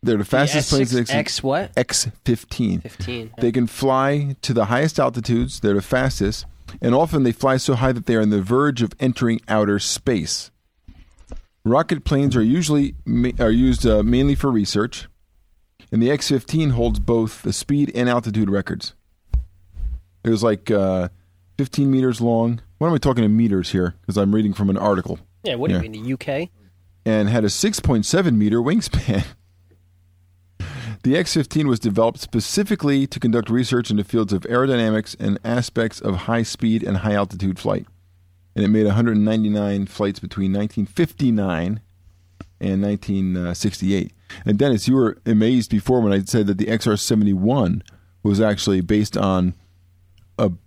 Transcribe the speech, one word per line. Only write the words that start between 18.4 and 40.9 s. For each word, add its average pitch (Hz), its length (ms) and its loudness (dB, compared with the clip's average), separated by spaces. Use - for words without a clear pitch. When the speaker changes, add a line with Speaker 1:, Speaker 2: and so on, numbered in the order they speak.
Speaker 1:
records. - 440 -4
It 117 80 -2
was, 107 120 0
like, 110 280 0
uh, 95 380 0
fifteen 139 340 0
meters 127 280 2
long. 117 400 0
Why 160 80 0
am 170 80 2
I - 20 2
talking 123 260 2
in 107 140 4
meters 101 340 2
here? 90 220 0
'Cause 98 120 -4
I'm 101 160 2
reading 107 200 2
from 101 180 0
an 95 60 0
article. 92 420 0
Speaker 2:
Yeah, 143 120 -2
what 123 120 -2
do 92 80 2
Speaker 1:
Yeah. 85 80 0
Speaker 2:
you 107 60 -8
mean, 107 140 -14
the 123 60 -6
U 135 80 -4
K? 151 320 -6
Speaker 1:
And 107 240 2
had 110 160 2
a 101 60 2
six - 280 -2
point 113 260 2
seven 165 320 2
meter 107 220 2
wingspan. 123 720 -2
<laughs> - 60 -20
The 131 120 2
X 175 200 -2
fifteen 156 320 0
was 123 120 0
developed 113 400 0
specifically 143 840 0
to - 140 -10
conduct 113 320 0
research 120 400 0
in 104 60 2
the 104 60 0
fields 104 300 0
of 90 80 -2
aerodynamics 117 800 0
and 101 260 -2
aspects 117 560 -2
of 101 200 -2
high 117 200 -2
speed 113 400 -2
and 98 160 -2
high 104 160 0
altitude 95 460 -2
flight. - 260 -4
And 104 100 0
it 98 40 2
made 107 180 4
a 101 60 2
hundred 117 240 2
ninety-nine 104 680 0
flights 101 340 -4
between 95 320 -4
nineteen 101 360 -2
fifty-nine 104 920 -2